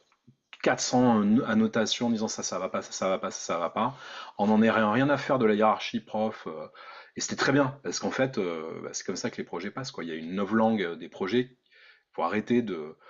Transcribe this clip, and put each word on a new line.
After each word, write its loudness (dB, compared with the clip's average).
quatre 2
cents 4
anno-, 6
annotations 2
en 2
disant : « -2
Ça, -8
ça -6
va -4
pas, -4
ça, -14
ça -2
va 0
pas, -6
ça, -10
ça -2
va -2
pas. » -2
En 0
n'en 6
ayant 4
rien 2
à 2
faire 0
de 2
la 6
hiérarchie 2
prof, -4
euh, -10
et -8
c'était -6
très 2
bien, 2
parce -6
qu'en -2
fait, -2
euh, -4
bah, -10
c'est -10
comme -6
ça -6
que -14
les -8
projets -8
passent, -10
quoi. -10
Il -8
y -6
a -6
une -8
novlangue 2
des -12
projets. -2
Faut -6
arrêter 0
de, -8